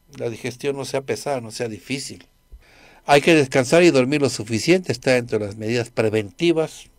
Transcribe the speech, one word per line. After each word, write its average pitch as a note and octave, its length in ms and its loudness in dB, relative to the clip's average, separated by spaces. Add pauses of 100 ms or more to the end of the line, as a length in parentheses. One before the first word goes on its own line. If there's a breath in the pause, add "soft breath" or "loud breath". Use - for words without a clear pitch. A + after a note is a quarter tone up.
(180)
la A#2+ 120 -6
digestión B2 460 -6
no C3+ 80 -8
sea C3 180 -4
pesada, C3 380 -6
no A2+ 120 -14
sea A#2 180 -8
difícil. G#2+ 560 -12 (800 soft breath)
Hay C#3+ 160 6
que E3+ 140 4
descansar C#3+ 480 4
y E3+ 80 6
dormir C#3 300 2
lo C3 80 2
suficiente, A#2 600 -2
está C3 220 0
dentro A#2+ 260 0
de G#2 60 -6
las G2+ 100 -10
medidas A2 360 -4
preventivas, A#2+ 1080 -2